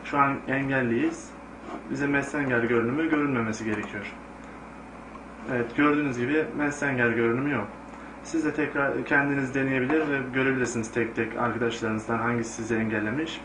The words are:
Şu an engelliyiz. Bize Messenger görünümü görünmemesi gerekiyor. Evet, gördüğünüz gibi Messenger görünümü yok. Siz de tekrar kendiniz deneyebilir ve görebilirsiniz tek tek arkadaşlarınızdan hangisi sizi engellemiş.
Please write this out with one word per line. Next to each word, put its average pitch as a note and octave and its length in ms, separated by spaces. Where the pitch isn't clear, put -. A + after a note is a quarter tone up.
Şu - 140
an C#3 180
engelliyiz. C3+ 800
Bize C3+ 180
Messenger C3+ 560
görünümü A#2+ 460
görünmemesi B2 560
gerekiyor. G#2 480
Evet, A#2+ 240
gördüğünüz D3 420
gibi D3 280
Messenger C#3 520
görünümü A#2 420
yok. G#2+ 160
Siz D#3 220
de D3 80
tekrar C3+ 520
kendiniz C#3 500
deneyebilir C3+ 440
ve C#3+ 200
görebilirsiniz B2+ 580
tek A2+ 240
tek A2 220
arkadaşlarınızdan A2+ 800
hangisi A#2 360
sizi A2+ 220
engellemiş. A2 680